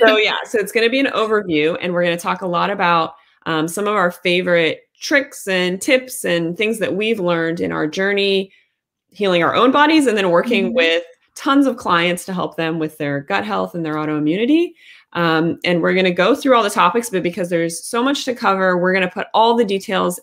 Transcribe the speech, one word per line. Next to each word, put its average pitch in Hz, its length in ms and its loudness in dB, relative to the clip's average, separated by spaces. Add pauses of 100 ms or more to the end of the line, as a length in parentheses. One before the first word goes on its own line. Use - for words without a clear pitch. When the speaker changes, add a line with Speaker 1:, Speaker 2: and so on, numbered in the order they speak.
Speaker 1:
So, 214 120 4
yeah, 190 260 0
so 247 140 -4
it's 196 140 -2
gonna 226 180 2
be 269 100 2
an 277 60 2
overview, 185 760 0
and 180 140 -4
we're 175 100 0
gonna 175 140 0
talk 185 240 -4
a 190 40 -6
lot 175 240 0
about, 175 440 0 (320)
um, 160 200 0
some 202 220 -4
of 214 60 0
our 180 160 2
favorite 175 720 0 (180)
tricks - 480 -2
and 185 320 0
tips 254 440 0
and 170 320 -2
things 214 240 -2
that 170 140 -2
we've 220 240 -2
learned 170 420 -2
in 175 120 -4
our 160 140 -2
journey, 196 680 -2 (560)
healing 185 340 0
our 151 120 2
own 247 180 4
bodies, 302 340 4
and 214 120 2
then 190 120 0
working 190 360 2
Speaker 2:
Mm-hmm. - 80 -4
Speaker 1:
with 165 280 2 (320)
tons 277 320 2
of 247 120 -2
clients 175 480 0
to 190 80 -6
help 160 220 -6
them 165 220 -4
with 156 200 -6
their 143 240 -4
gut 196 220 -4
health 190 300 -4
and 170 100 -6
their 151 100 -4
autoimmunity. 170 800 0 (400)
Um, 165 500 0
and 175 180 0
we're 180 120 0
gonna 185 180 2
go 185 220 2
through 269 200 2
all 226 80 4
the 208 80 0
topics, 214 400 0
but 185 120 -2
because 175 260 -4
there's 170 340 -2
so 240 200 -4
much 277 240 -2
to 247 80 -4
cover, 190 420 0
we're 180 160 0
gonna 185 180 0
put - 220 -8
all 233 240 4
the 233 80 4
details 190 580 -4